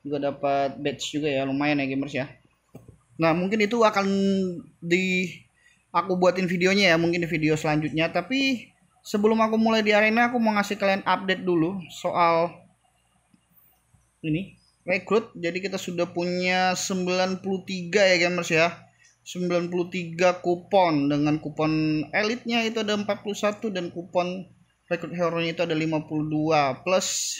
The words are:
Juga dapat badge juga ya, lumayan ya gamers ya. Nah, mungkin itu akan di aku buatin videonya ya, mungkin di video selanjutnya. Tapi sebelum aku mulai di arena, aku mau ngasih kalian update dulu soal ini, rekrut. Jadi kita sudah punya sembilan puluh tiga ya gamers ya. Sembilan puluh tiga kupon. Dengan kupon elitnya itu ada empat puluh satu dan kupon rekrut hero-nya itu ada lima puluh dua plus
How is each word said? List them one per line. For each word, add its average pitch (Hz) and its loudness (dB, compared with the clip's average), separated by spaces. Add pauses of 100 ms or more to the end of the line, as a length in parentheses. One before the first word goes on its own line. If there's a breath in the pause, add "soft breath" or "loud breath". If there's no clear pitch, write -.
Juga 143 -4
dapat 139 -2
badge 143 -4
juga 151 -2
ya, 135 0
lumayan 143 0
ya 135 -2
gamers 135 -4
ya. 131 -4 (920)
Nah, 160 4
mungkin 190 0
itu 220 2
akan 202 2 (720)
di 185 0 (640 soft breath)
aku 180 0
buatin 180 2
videonya 185 4
ya, 160 6
mungkin 170 2
di 165 -2
video 156 2
selanjutnya. 151 0
Tapi 254 -2 (320)
sebelum 220 2
aku 220 0
mulai 220 2
di 208 2
arena, 220 4
aku 247 0
mau 214 2
ngasih 202 -2
kalian 196 0
update 185 0
dulu 175 0 (160)
soal 170 0 (1700)
ini, 160 -4 (320)
rekrut. 196 -2
Jadi 170 -4
kita 190 -6
sudah 175 -4
punya 180 0
sembilan 185 -2
puluh 190 -6
tiga 180 -2
ya 185 6
gamers 175 0
ya. 170 2 (480 soft breath)
Sembilan 175 -2
puluh 175 -4
tiga 175 0
kupon. 175 2
Dengan 147 2
kupon 156 -2 (160)
elitnya 233 0
itu 226 -2
ada 214 0
empat 202 -4
puluh 208 -8
satu 208 -2
dan 180 -6
kupon 180 -4 (400)
rekrut 170 -6
hero-nya 165 -2
itu 165 -6
ada 170 0
lima 160 -2
puluh 151 -2
dua 151 2
plus - -2